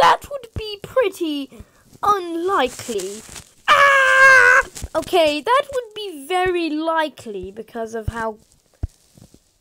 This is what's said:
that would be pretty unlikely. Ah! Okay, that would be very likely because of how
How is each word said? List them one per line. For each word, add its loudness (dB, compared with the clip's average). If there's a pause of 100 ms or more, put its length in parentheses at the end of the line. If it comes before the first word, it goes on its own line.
that 2
would -12
be -8
pretty -4 (400)
unlikely. -4 (480)
Ah! 6 (320)
Okay, 2
that 2 (100)
would -8
be -12
very -2
likely -6
because -12
of -10
how -8 (1200)